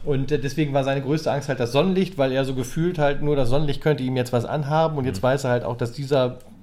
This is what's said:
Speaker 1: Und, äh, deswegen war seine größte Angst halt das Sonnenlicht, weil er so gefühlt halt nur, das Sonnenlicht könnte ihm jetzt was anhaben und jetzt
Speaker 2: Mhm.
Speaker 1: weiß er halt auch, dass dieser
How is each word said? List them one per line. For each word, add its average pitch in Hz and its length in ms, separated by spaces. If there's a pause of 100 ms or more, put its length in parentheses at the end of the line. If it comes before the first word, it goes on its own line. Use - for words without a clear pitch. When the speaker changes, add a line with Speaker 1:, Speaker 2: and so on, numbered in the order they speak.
Speaker 1:
Und, 135 260
äh, 147 80
deswegen 139 340
war 135 120
seine 135 180
größte 135 300
Angst 139 160
halt 127 100
das 131 140
Sonnenlicht, 180 440
weil 135 140
er 135 140
so 131 100
gefühlt 160 460
halt 143 220
nur, 147 120
das 135 140
Sonnenlicht 143 340
könnte 139 220
ihm 127 120
jetzt 123 160
was 117 120
anhaben 156 520
und 135 80
jetzt 95 140
Speaker 2:
Mhm. 95 60
Speaker 1:
weiß 135 200
er 127 60
halt 120 140
auch, 120 120
dass 120 140
dieser 131 480 (240)